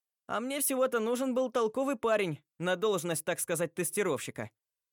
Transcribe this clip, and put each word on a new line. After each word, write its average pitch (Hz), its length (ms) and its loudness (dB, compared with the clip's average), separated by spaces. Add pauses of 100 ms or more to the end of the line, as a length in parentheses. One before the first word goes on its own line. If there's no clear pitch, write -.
(260)
А - 140 -2
мне 269 200 -4
всего-то 254 400 2
нужен 247 340 0
был 254 160 2
толковый 247 460 0
парень 208 440 2 (180)
на 180 180 0
должность, 175 500 0
так 170 120 0
сказать, 165 360 -2
тестировщика. 156 760 -2 (420)